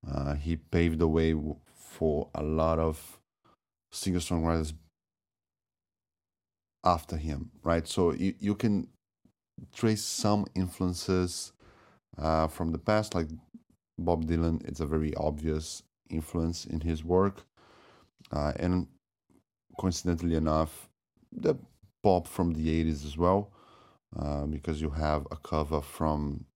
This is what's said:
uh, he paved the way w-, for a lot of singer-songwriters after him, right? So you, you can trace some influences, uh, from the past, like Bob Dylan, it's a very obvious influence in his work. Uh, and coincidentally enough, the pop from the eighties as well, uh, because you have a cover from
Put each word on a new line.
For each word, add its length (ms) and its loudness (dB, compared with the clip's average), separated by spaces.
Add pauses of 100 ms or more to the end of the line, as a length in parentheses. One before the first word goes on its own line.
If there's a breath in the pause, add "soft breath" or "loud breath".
uh, 260 0
he 200 -2
paved 440 2
the 80 4
way 260 4
w-, 240 -4 (160)
for 600 -2
a 80 -4
lot 340 2
of 420 -2 (720 soft breath)
singer-songwriters 840 0 (2000)
after 320 2
him, 320 -6 (140)
right? 240 2
So 260 2
you, 260 0
you 140 0
can 340 0 (880)
trace 280 2
some 500 2
influences, 1000 -2 (680 soft breath)
uh, 300 2
from 240 -4
the 60 -4
past, 380 0
like 120 0 (680)
Bob 280 2
Dylan, 420 2
it's 120 -10
a 60 -2
very 300 0
obvious 680 -4 (260)
influence 560 -4
in 140 -4
his 240 -2
work. 400 2 (880 soft breath)
Uh, 260 0
and 300 0 (920)
coincidentally 560 0
enough, 520 0 (440)
the 240 0 (480)
pop 240 6
from 260 0
the 160 0
eighties 360 0
as 120 -10
well, 340 2 (680 loud breath)
uh, 260 -2
because 360 -4
you 100 -2
have 400 0
a 60 -10
cover 440 -2
from 640 -2 (100)